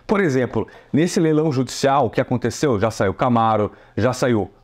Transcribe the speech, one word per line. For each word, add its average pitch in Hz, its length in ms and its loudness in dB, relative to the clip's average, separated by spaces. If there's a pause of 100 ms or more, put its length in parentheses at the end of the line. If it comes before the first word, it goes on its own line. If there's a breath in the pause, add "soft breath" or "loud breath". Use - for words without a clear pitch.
Por 196 140 0
exemplo, 127 480 0 (260 loud breath)
nesse 170 260 0
leilão 156 320 2
judicial, 135 540 0
o 107 60 -2
que 135 100 0
aconteceu? 120 580 -2
Já 110 120 0
saiu 117 220 -2
Camaro, 113 580 0 (260 loud breath)
já 120 160 0
saiu 113 380 0 (120)